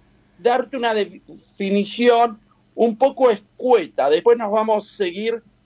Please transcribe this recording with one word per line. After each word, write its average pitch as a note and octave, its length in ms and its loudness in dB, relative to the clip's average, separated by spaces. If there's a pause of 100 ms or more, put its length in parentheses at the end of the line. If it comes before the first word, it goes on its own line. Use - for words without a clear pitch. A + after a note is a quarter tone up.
(400)
darte A#3+ 360 -2
una A#3 200 -2
definición G#3 1400 -2 (340)
un A3+ 240 0
poco C4 320 2
escueta. G3+ 800 -2
Después F3 300 2
nos G#3+ 120 -6
vamos G#3+ 400 -2
a - 60 -20
seguir G#3 460 -6 (220)